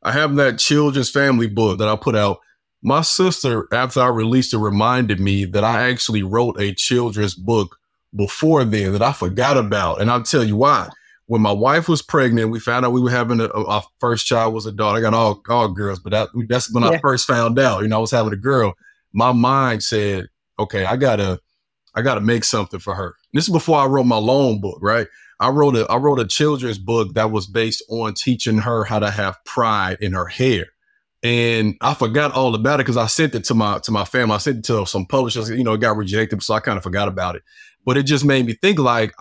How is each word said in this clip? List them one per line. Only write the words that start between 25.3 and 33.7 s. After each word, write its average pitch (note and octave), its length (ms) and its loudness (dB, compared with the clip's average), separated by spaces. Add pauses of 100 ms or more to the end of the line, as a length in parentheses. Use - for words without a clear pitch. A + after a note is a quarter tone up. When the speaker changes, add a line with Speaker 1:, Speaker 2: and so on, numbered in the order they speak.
Speaker 1:
I A#2 100 2
wrote C#3+ 260 4
a, A2 160 2
I A#2 60 2
wrote C#3 220 2
a A2+ 80 0
children's B2+ 500 -2
book G2 380 -2
that A2 160 0
was G2 160 -2
based A2+ 420 -4
on A2+ 240 -4
teaching A#2 460 0
her A2+ 240 0
how G#2+ 160 -2
to G#2 120 0
have G2 240 -4 (100)
pride G#2+ 540 0
in G2 140 -4
her F2+ 140 -4
hair. A#2 380 0 (560)
And A#2 600 0
I C3+ 140 0
forgot C3 380 0
all C3 220 0
about C3+ 240 0
it B2 60 0
'cause A#2+ 120 0
I A2+ 100 0
sent D#3 280 -2
it G#2+ 100 -6
to - 100 -2
my, G#2 240 0